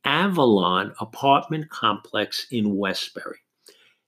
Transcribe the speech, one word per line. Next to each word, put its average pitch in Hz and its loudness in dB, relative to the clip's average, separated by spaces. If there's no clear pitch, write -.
Avalon 120 2
apartment 147 0
complex - -4
in 104 -2
Westbury. - -6